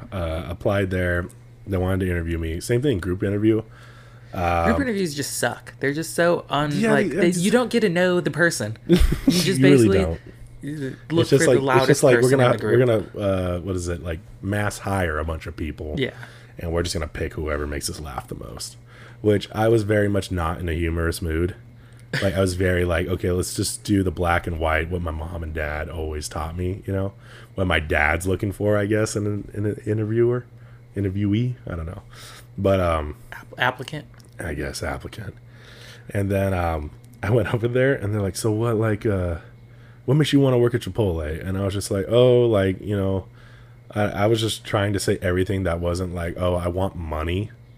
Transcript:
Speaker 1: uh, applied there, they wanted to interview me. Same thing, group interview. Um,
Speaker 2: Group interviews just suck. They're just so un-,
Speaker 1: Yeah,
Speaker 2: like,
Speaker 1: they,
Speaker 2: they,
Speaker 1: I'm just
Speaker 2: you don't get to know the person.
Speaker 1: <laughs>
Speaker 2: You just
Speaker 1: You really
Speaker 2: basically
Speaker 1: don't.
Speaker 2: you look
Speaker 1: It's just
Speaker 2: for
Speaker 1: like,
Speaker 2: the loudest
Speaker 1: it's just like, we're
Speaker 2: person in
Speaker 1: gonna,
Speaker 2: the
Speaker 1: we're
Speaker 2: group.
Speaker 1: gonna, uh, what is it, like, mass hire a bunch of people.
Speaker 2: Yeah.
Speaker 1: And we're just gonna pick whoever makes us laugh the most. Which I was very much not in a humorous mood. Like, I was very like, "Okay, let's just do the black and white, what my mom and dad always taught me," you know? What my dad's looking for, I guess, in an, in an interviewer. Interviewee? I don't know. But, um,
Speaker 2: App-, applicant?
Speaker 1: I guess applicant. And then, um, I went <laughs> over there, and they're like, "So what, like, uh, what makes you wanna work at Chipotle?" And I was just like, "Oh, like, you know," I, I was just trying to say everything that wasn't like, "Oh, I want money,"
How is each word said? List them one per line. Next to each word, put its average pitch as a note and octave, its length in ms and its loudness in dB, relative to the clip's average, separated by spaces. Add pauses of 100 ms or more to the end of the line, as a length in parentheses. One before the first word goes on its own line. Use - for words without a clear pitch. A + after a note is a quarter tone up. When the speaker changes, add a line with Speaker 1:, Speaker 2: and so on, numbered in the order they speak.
(120)
Speaker 1:
uh, F2 380 -4
applied G2 400 0
there, F2+ 380 0 (400)
they F#2+ 100 -2
wanted F#2 280 0
to F2+ 40 0
interview E2+ 280 -2
me. E2 220 -4
Same A#2+ 220 0
thing, C3+ 160 2
group F2+ 240 -2
interview. G#2+ 400 2 (720)
Um, E2+ 320 2
Speaker 2:
Group - 140 4
interviews G3 340 -2
just C#3+ 240 -6
suck. - 420 -4
They're C#3 140 0
just D#3+ 200 -6
so F3 360 2
un-, D3 240 0
Speaker 1:
Yeah, G#3+ 180 2
Speaker 2:
like, G#3+ 160 2
Speaker 1:
they, B2+ 80 -4
Speaker 2:
they, F3 100 4
Speaker 1:
I'm F3 60 4
just F3 120 0
Speaker 2:
you G#3 60 4
don't A#3 200 2
get A#3 100 2
to G#3 80 2
know F3+ 320 2
the D#3 100 -2
person. C3+ 520 0
Speaker 1:
<laughs> - 40 -20
Speaker 2:
You F3 100 6 (300)
just C#3+ 340 2
Speaker 1:
You C3 100 6
really B2 180 8
Speaker 2:
basically F#2+ 100 4
Speaker 1:
don't. E2 220 0 (400)
Speaker 2:
you C#3 360 -10 (140)
look E3 120 2
Speaker 1:
It's - 80 0
just C#3 140 6
Speaker 2:
for D3+ 60 6
Speaker 1:
like, C3 80 8
Speaker 2:
the C3+ 60 2
loudest C3+ 260 4
Speaker 1:
it's D3 100 6
just - 40 0
like, B2+ 120 8
we're A#2+ 60 4
Speaker 2:
person B2+ 180 4
in B2 60 6
Speaker 1:
gonna, A#2+ 120 2
Speaker 2:
the G#2+ 80 -6
Speaker 1:
we're G#2+ 100 4 (100)
Speaker 2:
group. A2+ 300 0
Speaker 1:
gonna, G#2 100 -2
uh, F#2 340 0
what F#2 160 -4
is F2 120 -4
it, F2 140 -6
like, E2 180 -6 (220)
mass G#2 360 -2
hire F#2 400 -2
a D2+ 60 -2
bunch D#2+ 220 -6
of D#2+ 100 -12
people. D2+ 420 -8
Speaker 2:
Yeah. A#2+ 120 -2 (480)
Speaker 1:
And E2+ 140 -6
we're E2+ 100 0
just E2+ 120 -4
gonna D#2 140 -4
pick D#2+ 260 -8
whoever D2+ 320 -4
makes D2 220 -8
us - 120 -10
laugh C#2+ 280 -10
the - 60 -10
most. - 420 -14 (460)
Which G#2 300 2
I A2 160 2
was A2+ 140 4
very G#2 260 2
much G2 220 -2
not F2 300 -2
in F2 80 -4
a E2 60 -2
humorous E2 480 -2
mood. E2+ 320 0 (680)
Like, G2 120 0
I F#2+ 60 0
was F#2 140 2
very F2+ 320 2
like, E2+ 200 0
"Okay, F2+ 240 -2
let's F2+ 240 -2
just - 300 -4
do G2+ 180 2
the F#2 80 0
black E2+ 360 0
and E2+ 120 -6
white, D#2+ 320 0
what F2+ 120 -4
my E2 80 -4
mom D#2+ 320 -8
and D#2 100 -8
dad D2+ 380 -6
always D#2 380 -8
taught E2 280 -8
me," F2+ 300 -4
you G2 60 -4
know? G2 200 -4 (420)
What F#2+ 120 -2
my E2 140 4
dad's D#2 460 0
looking F#2+ 260 0
for, G#2 260 0
I G#2 80 0
guess, G#2+ 300 0
in G#2 100 -2
an, G#2 260 -6
in G#2+ 140 -4
an - 200 -4
interviewer. A#2 580 0 (520)
Interviewee? G2+ 580 0 (120)
I - 100 -6
don't E2 100 -8
know. G2 160 -12 (540)
But, G2 240 2
um, D#2+ 360 0 (160)
Speaker 2:
App-, - 140 -18 (120)
applicant? C3 480 -4 (340)
Speaker 1:
I D#2 140 -6
guess C#2+ 280 -8
applicant. - 520 -10 (760)
And G2 200 -2
then, G2 240 0
um, E2 380 -2 (300)
I G2+ 80 -2
went A#2 240 2
<laughs> - 0 -
over A#2 140 0
there, B2+ 260 2
and G#2 200 -4
they're G#2 80 0
like, F#2+ 140 -2
"So A2+ 160 -2
what, A2+ 240 0
like, G#2+ 280 0
uh, F2+ 340 0 (680)
what B2+ 80 2
makes D3+ 180 2
you C#3+ 80 6
wanna C3 180 4
work A#2+ 160 4
at A#2 60 0
Chipotle?" E2 640 -2
And F#2+ 120 -2
I G2 60 0
was F#2+ 100 0
just G2+ 160 -4
like, G2 180 0
"Oh, B2 400 6
like, F#2+ 320 2
you G2+ 160 -4
know," F#2+ 300 0 (640)
I, G#2 120 -2
I G2+ 240 0
was A2+ 140 4
just A2 240 -4
trying G#2 300 0
to F#2+ 60 0
say G#2 200 0
everything F#2 440 0
that E2+ 160 0
wasn't F2 340 -2
like, F2 240 -6
"Oh, F2+ 160 0
I F2 140 -2
want F#2 280 -2
money," E2+ 540 -4 (280)